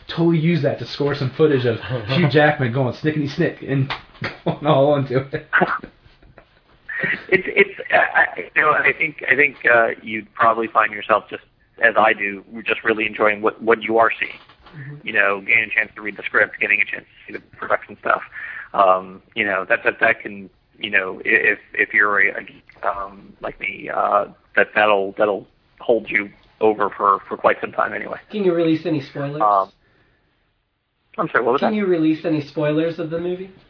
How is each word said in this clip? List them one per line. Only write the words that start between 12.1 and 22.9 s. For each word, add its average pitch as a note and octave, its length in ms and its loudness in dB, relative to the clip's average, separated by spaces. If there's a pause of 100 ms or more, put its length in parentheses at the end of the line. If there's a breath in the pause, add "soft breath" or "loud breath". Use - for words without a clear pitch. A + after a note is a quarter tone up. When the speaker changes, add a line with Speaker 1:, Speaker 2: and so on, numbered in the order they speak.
Speaker 3:
do, G2+ 300 -4 (220)
just A2 180 -4
really A2 220 0
enjoying G#2 360 0
what, G#2+ 200 -2
what A2 220 2
you A2 160 2
are A2+ 100 6 (100)
seeing. - 120 -6 (440)
Speaker 4:
Mm-hmm. D3 320 -16
Speaker 3:
You A2 60 -8
know, G2+ 280 2
getting A2 240 0
a G#2 40 -16
chance G#2+ 260 -2
to G#2+ 60 -18
read G2+ 160 -10
the F#2+ 60 -16
script, - 360 0
getting G#2 220 0
a - 40 0
chance - 200 -12
to - 280 -20
see G2+ 40 -12
the - 200 -18
production - 420 -6
stuff. - 240 -10 (500 loud breath)
Um, F#2+ 480 2 (140)
you A2 100 -2
know, F#2+ 200 -2
that, A#2 180 -2
that, A#2 160 -2
that A2+ 220 0
can, G2 280 -12 (300)
you G#2 100 -10
know, F#2+ 340 -2
i-, - 40 -6
if, G#2+ 320 2 (140)
if G#2 200 -2
you're G#2 260 2
a, G2 200 0
a - 40 -12
geek, - 200 -20 (200)
um, G2 580 -8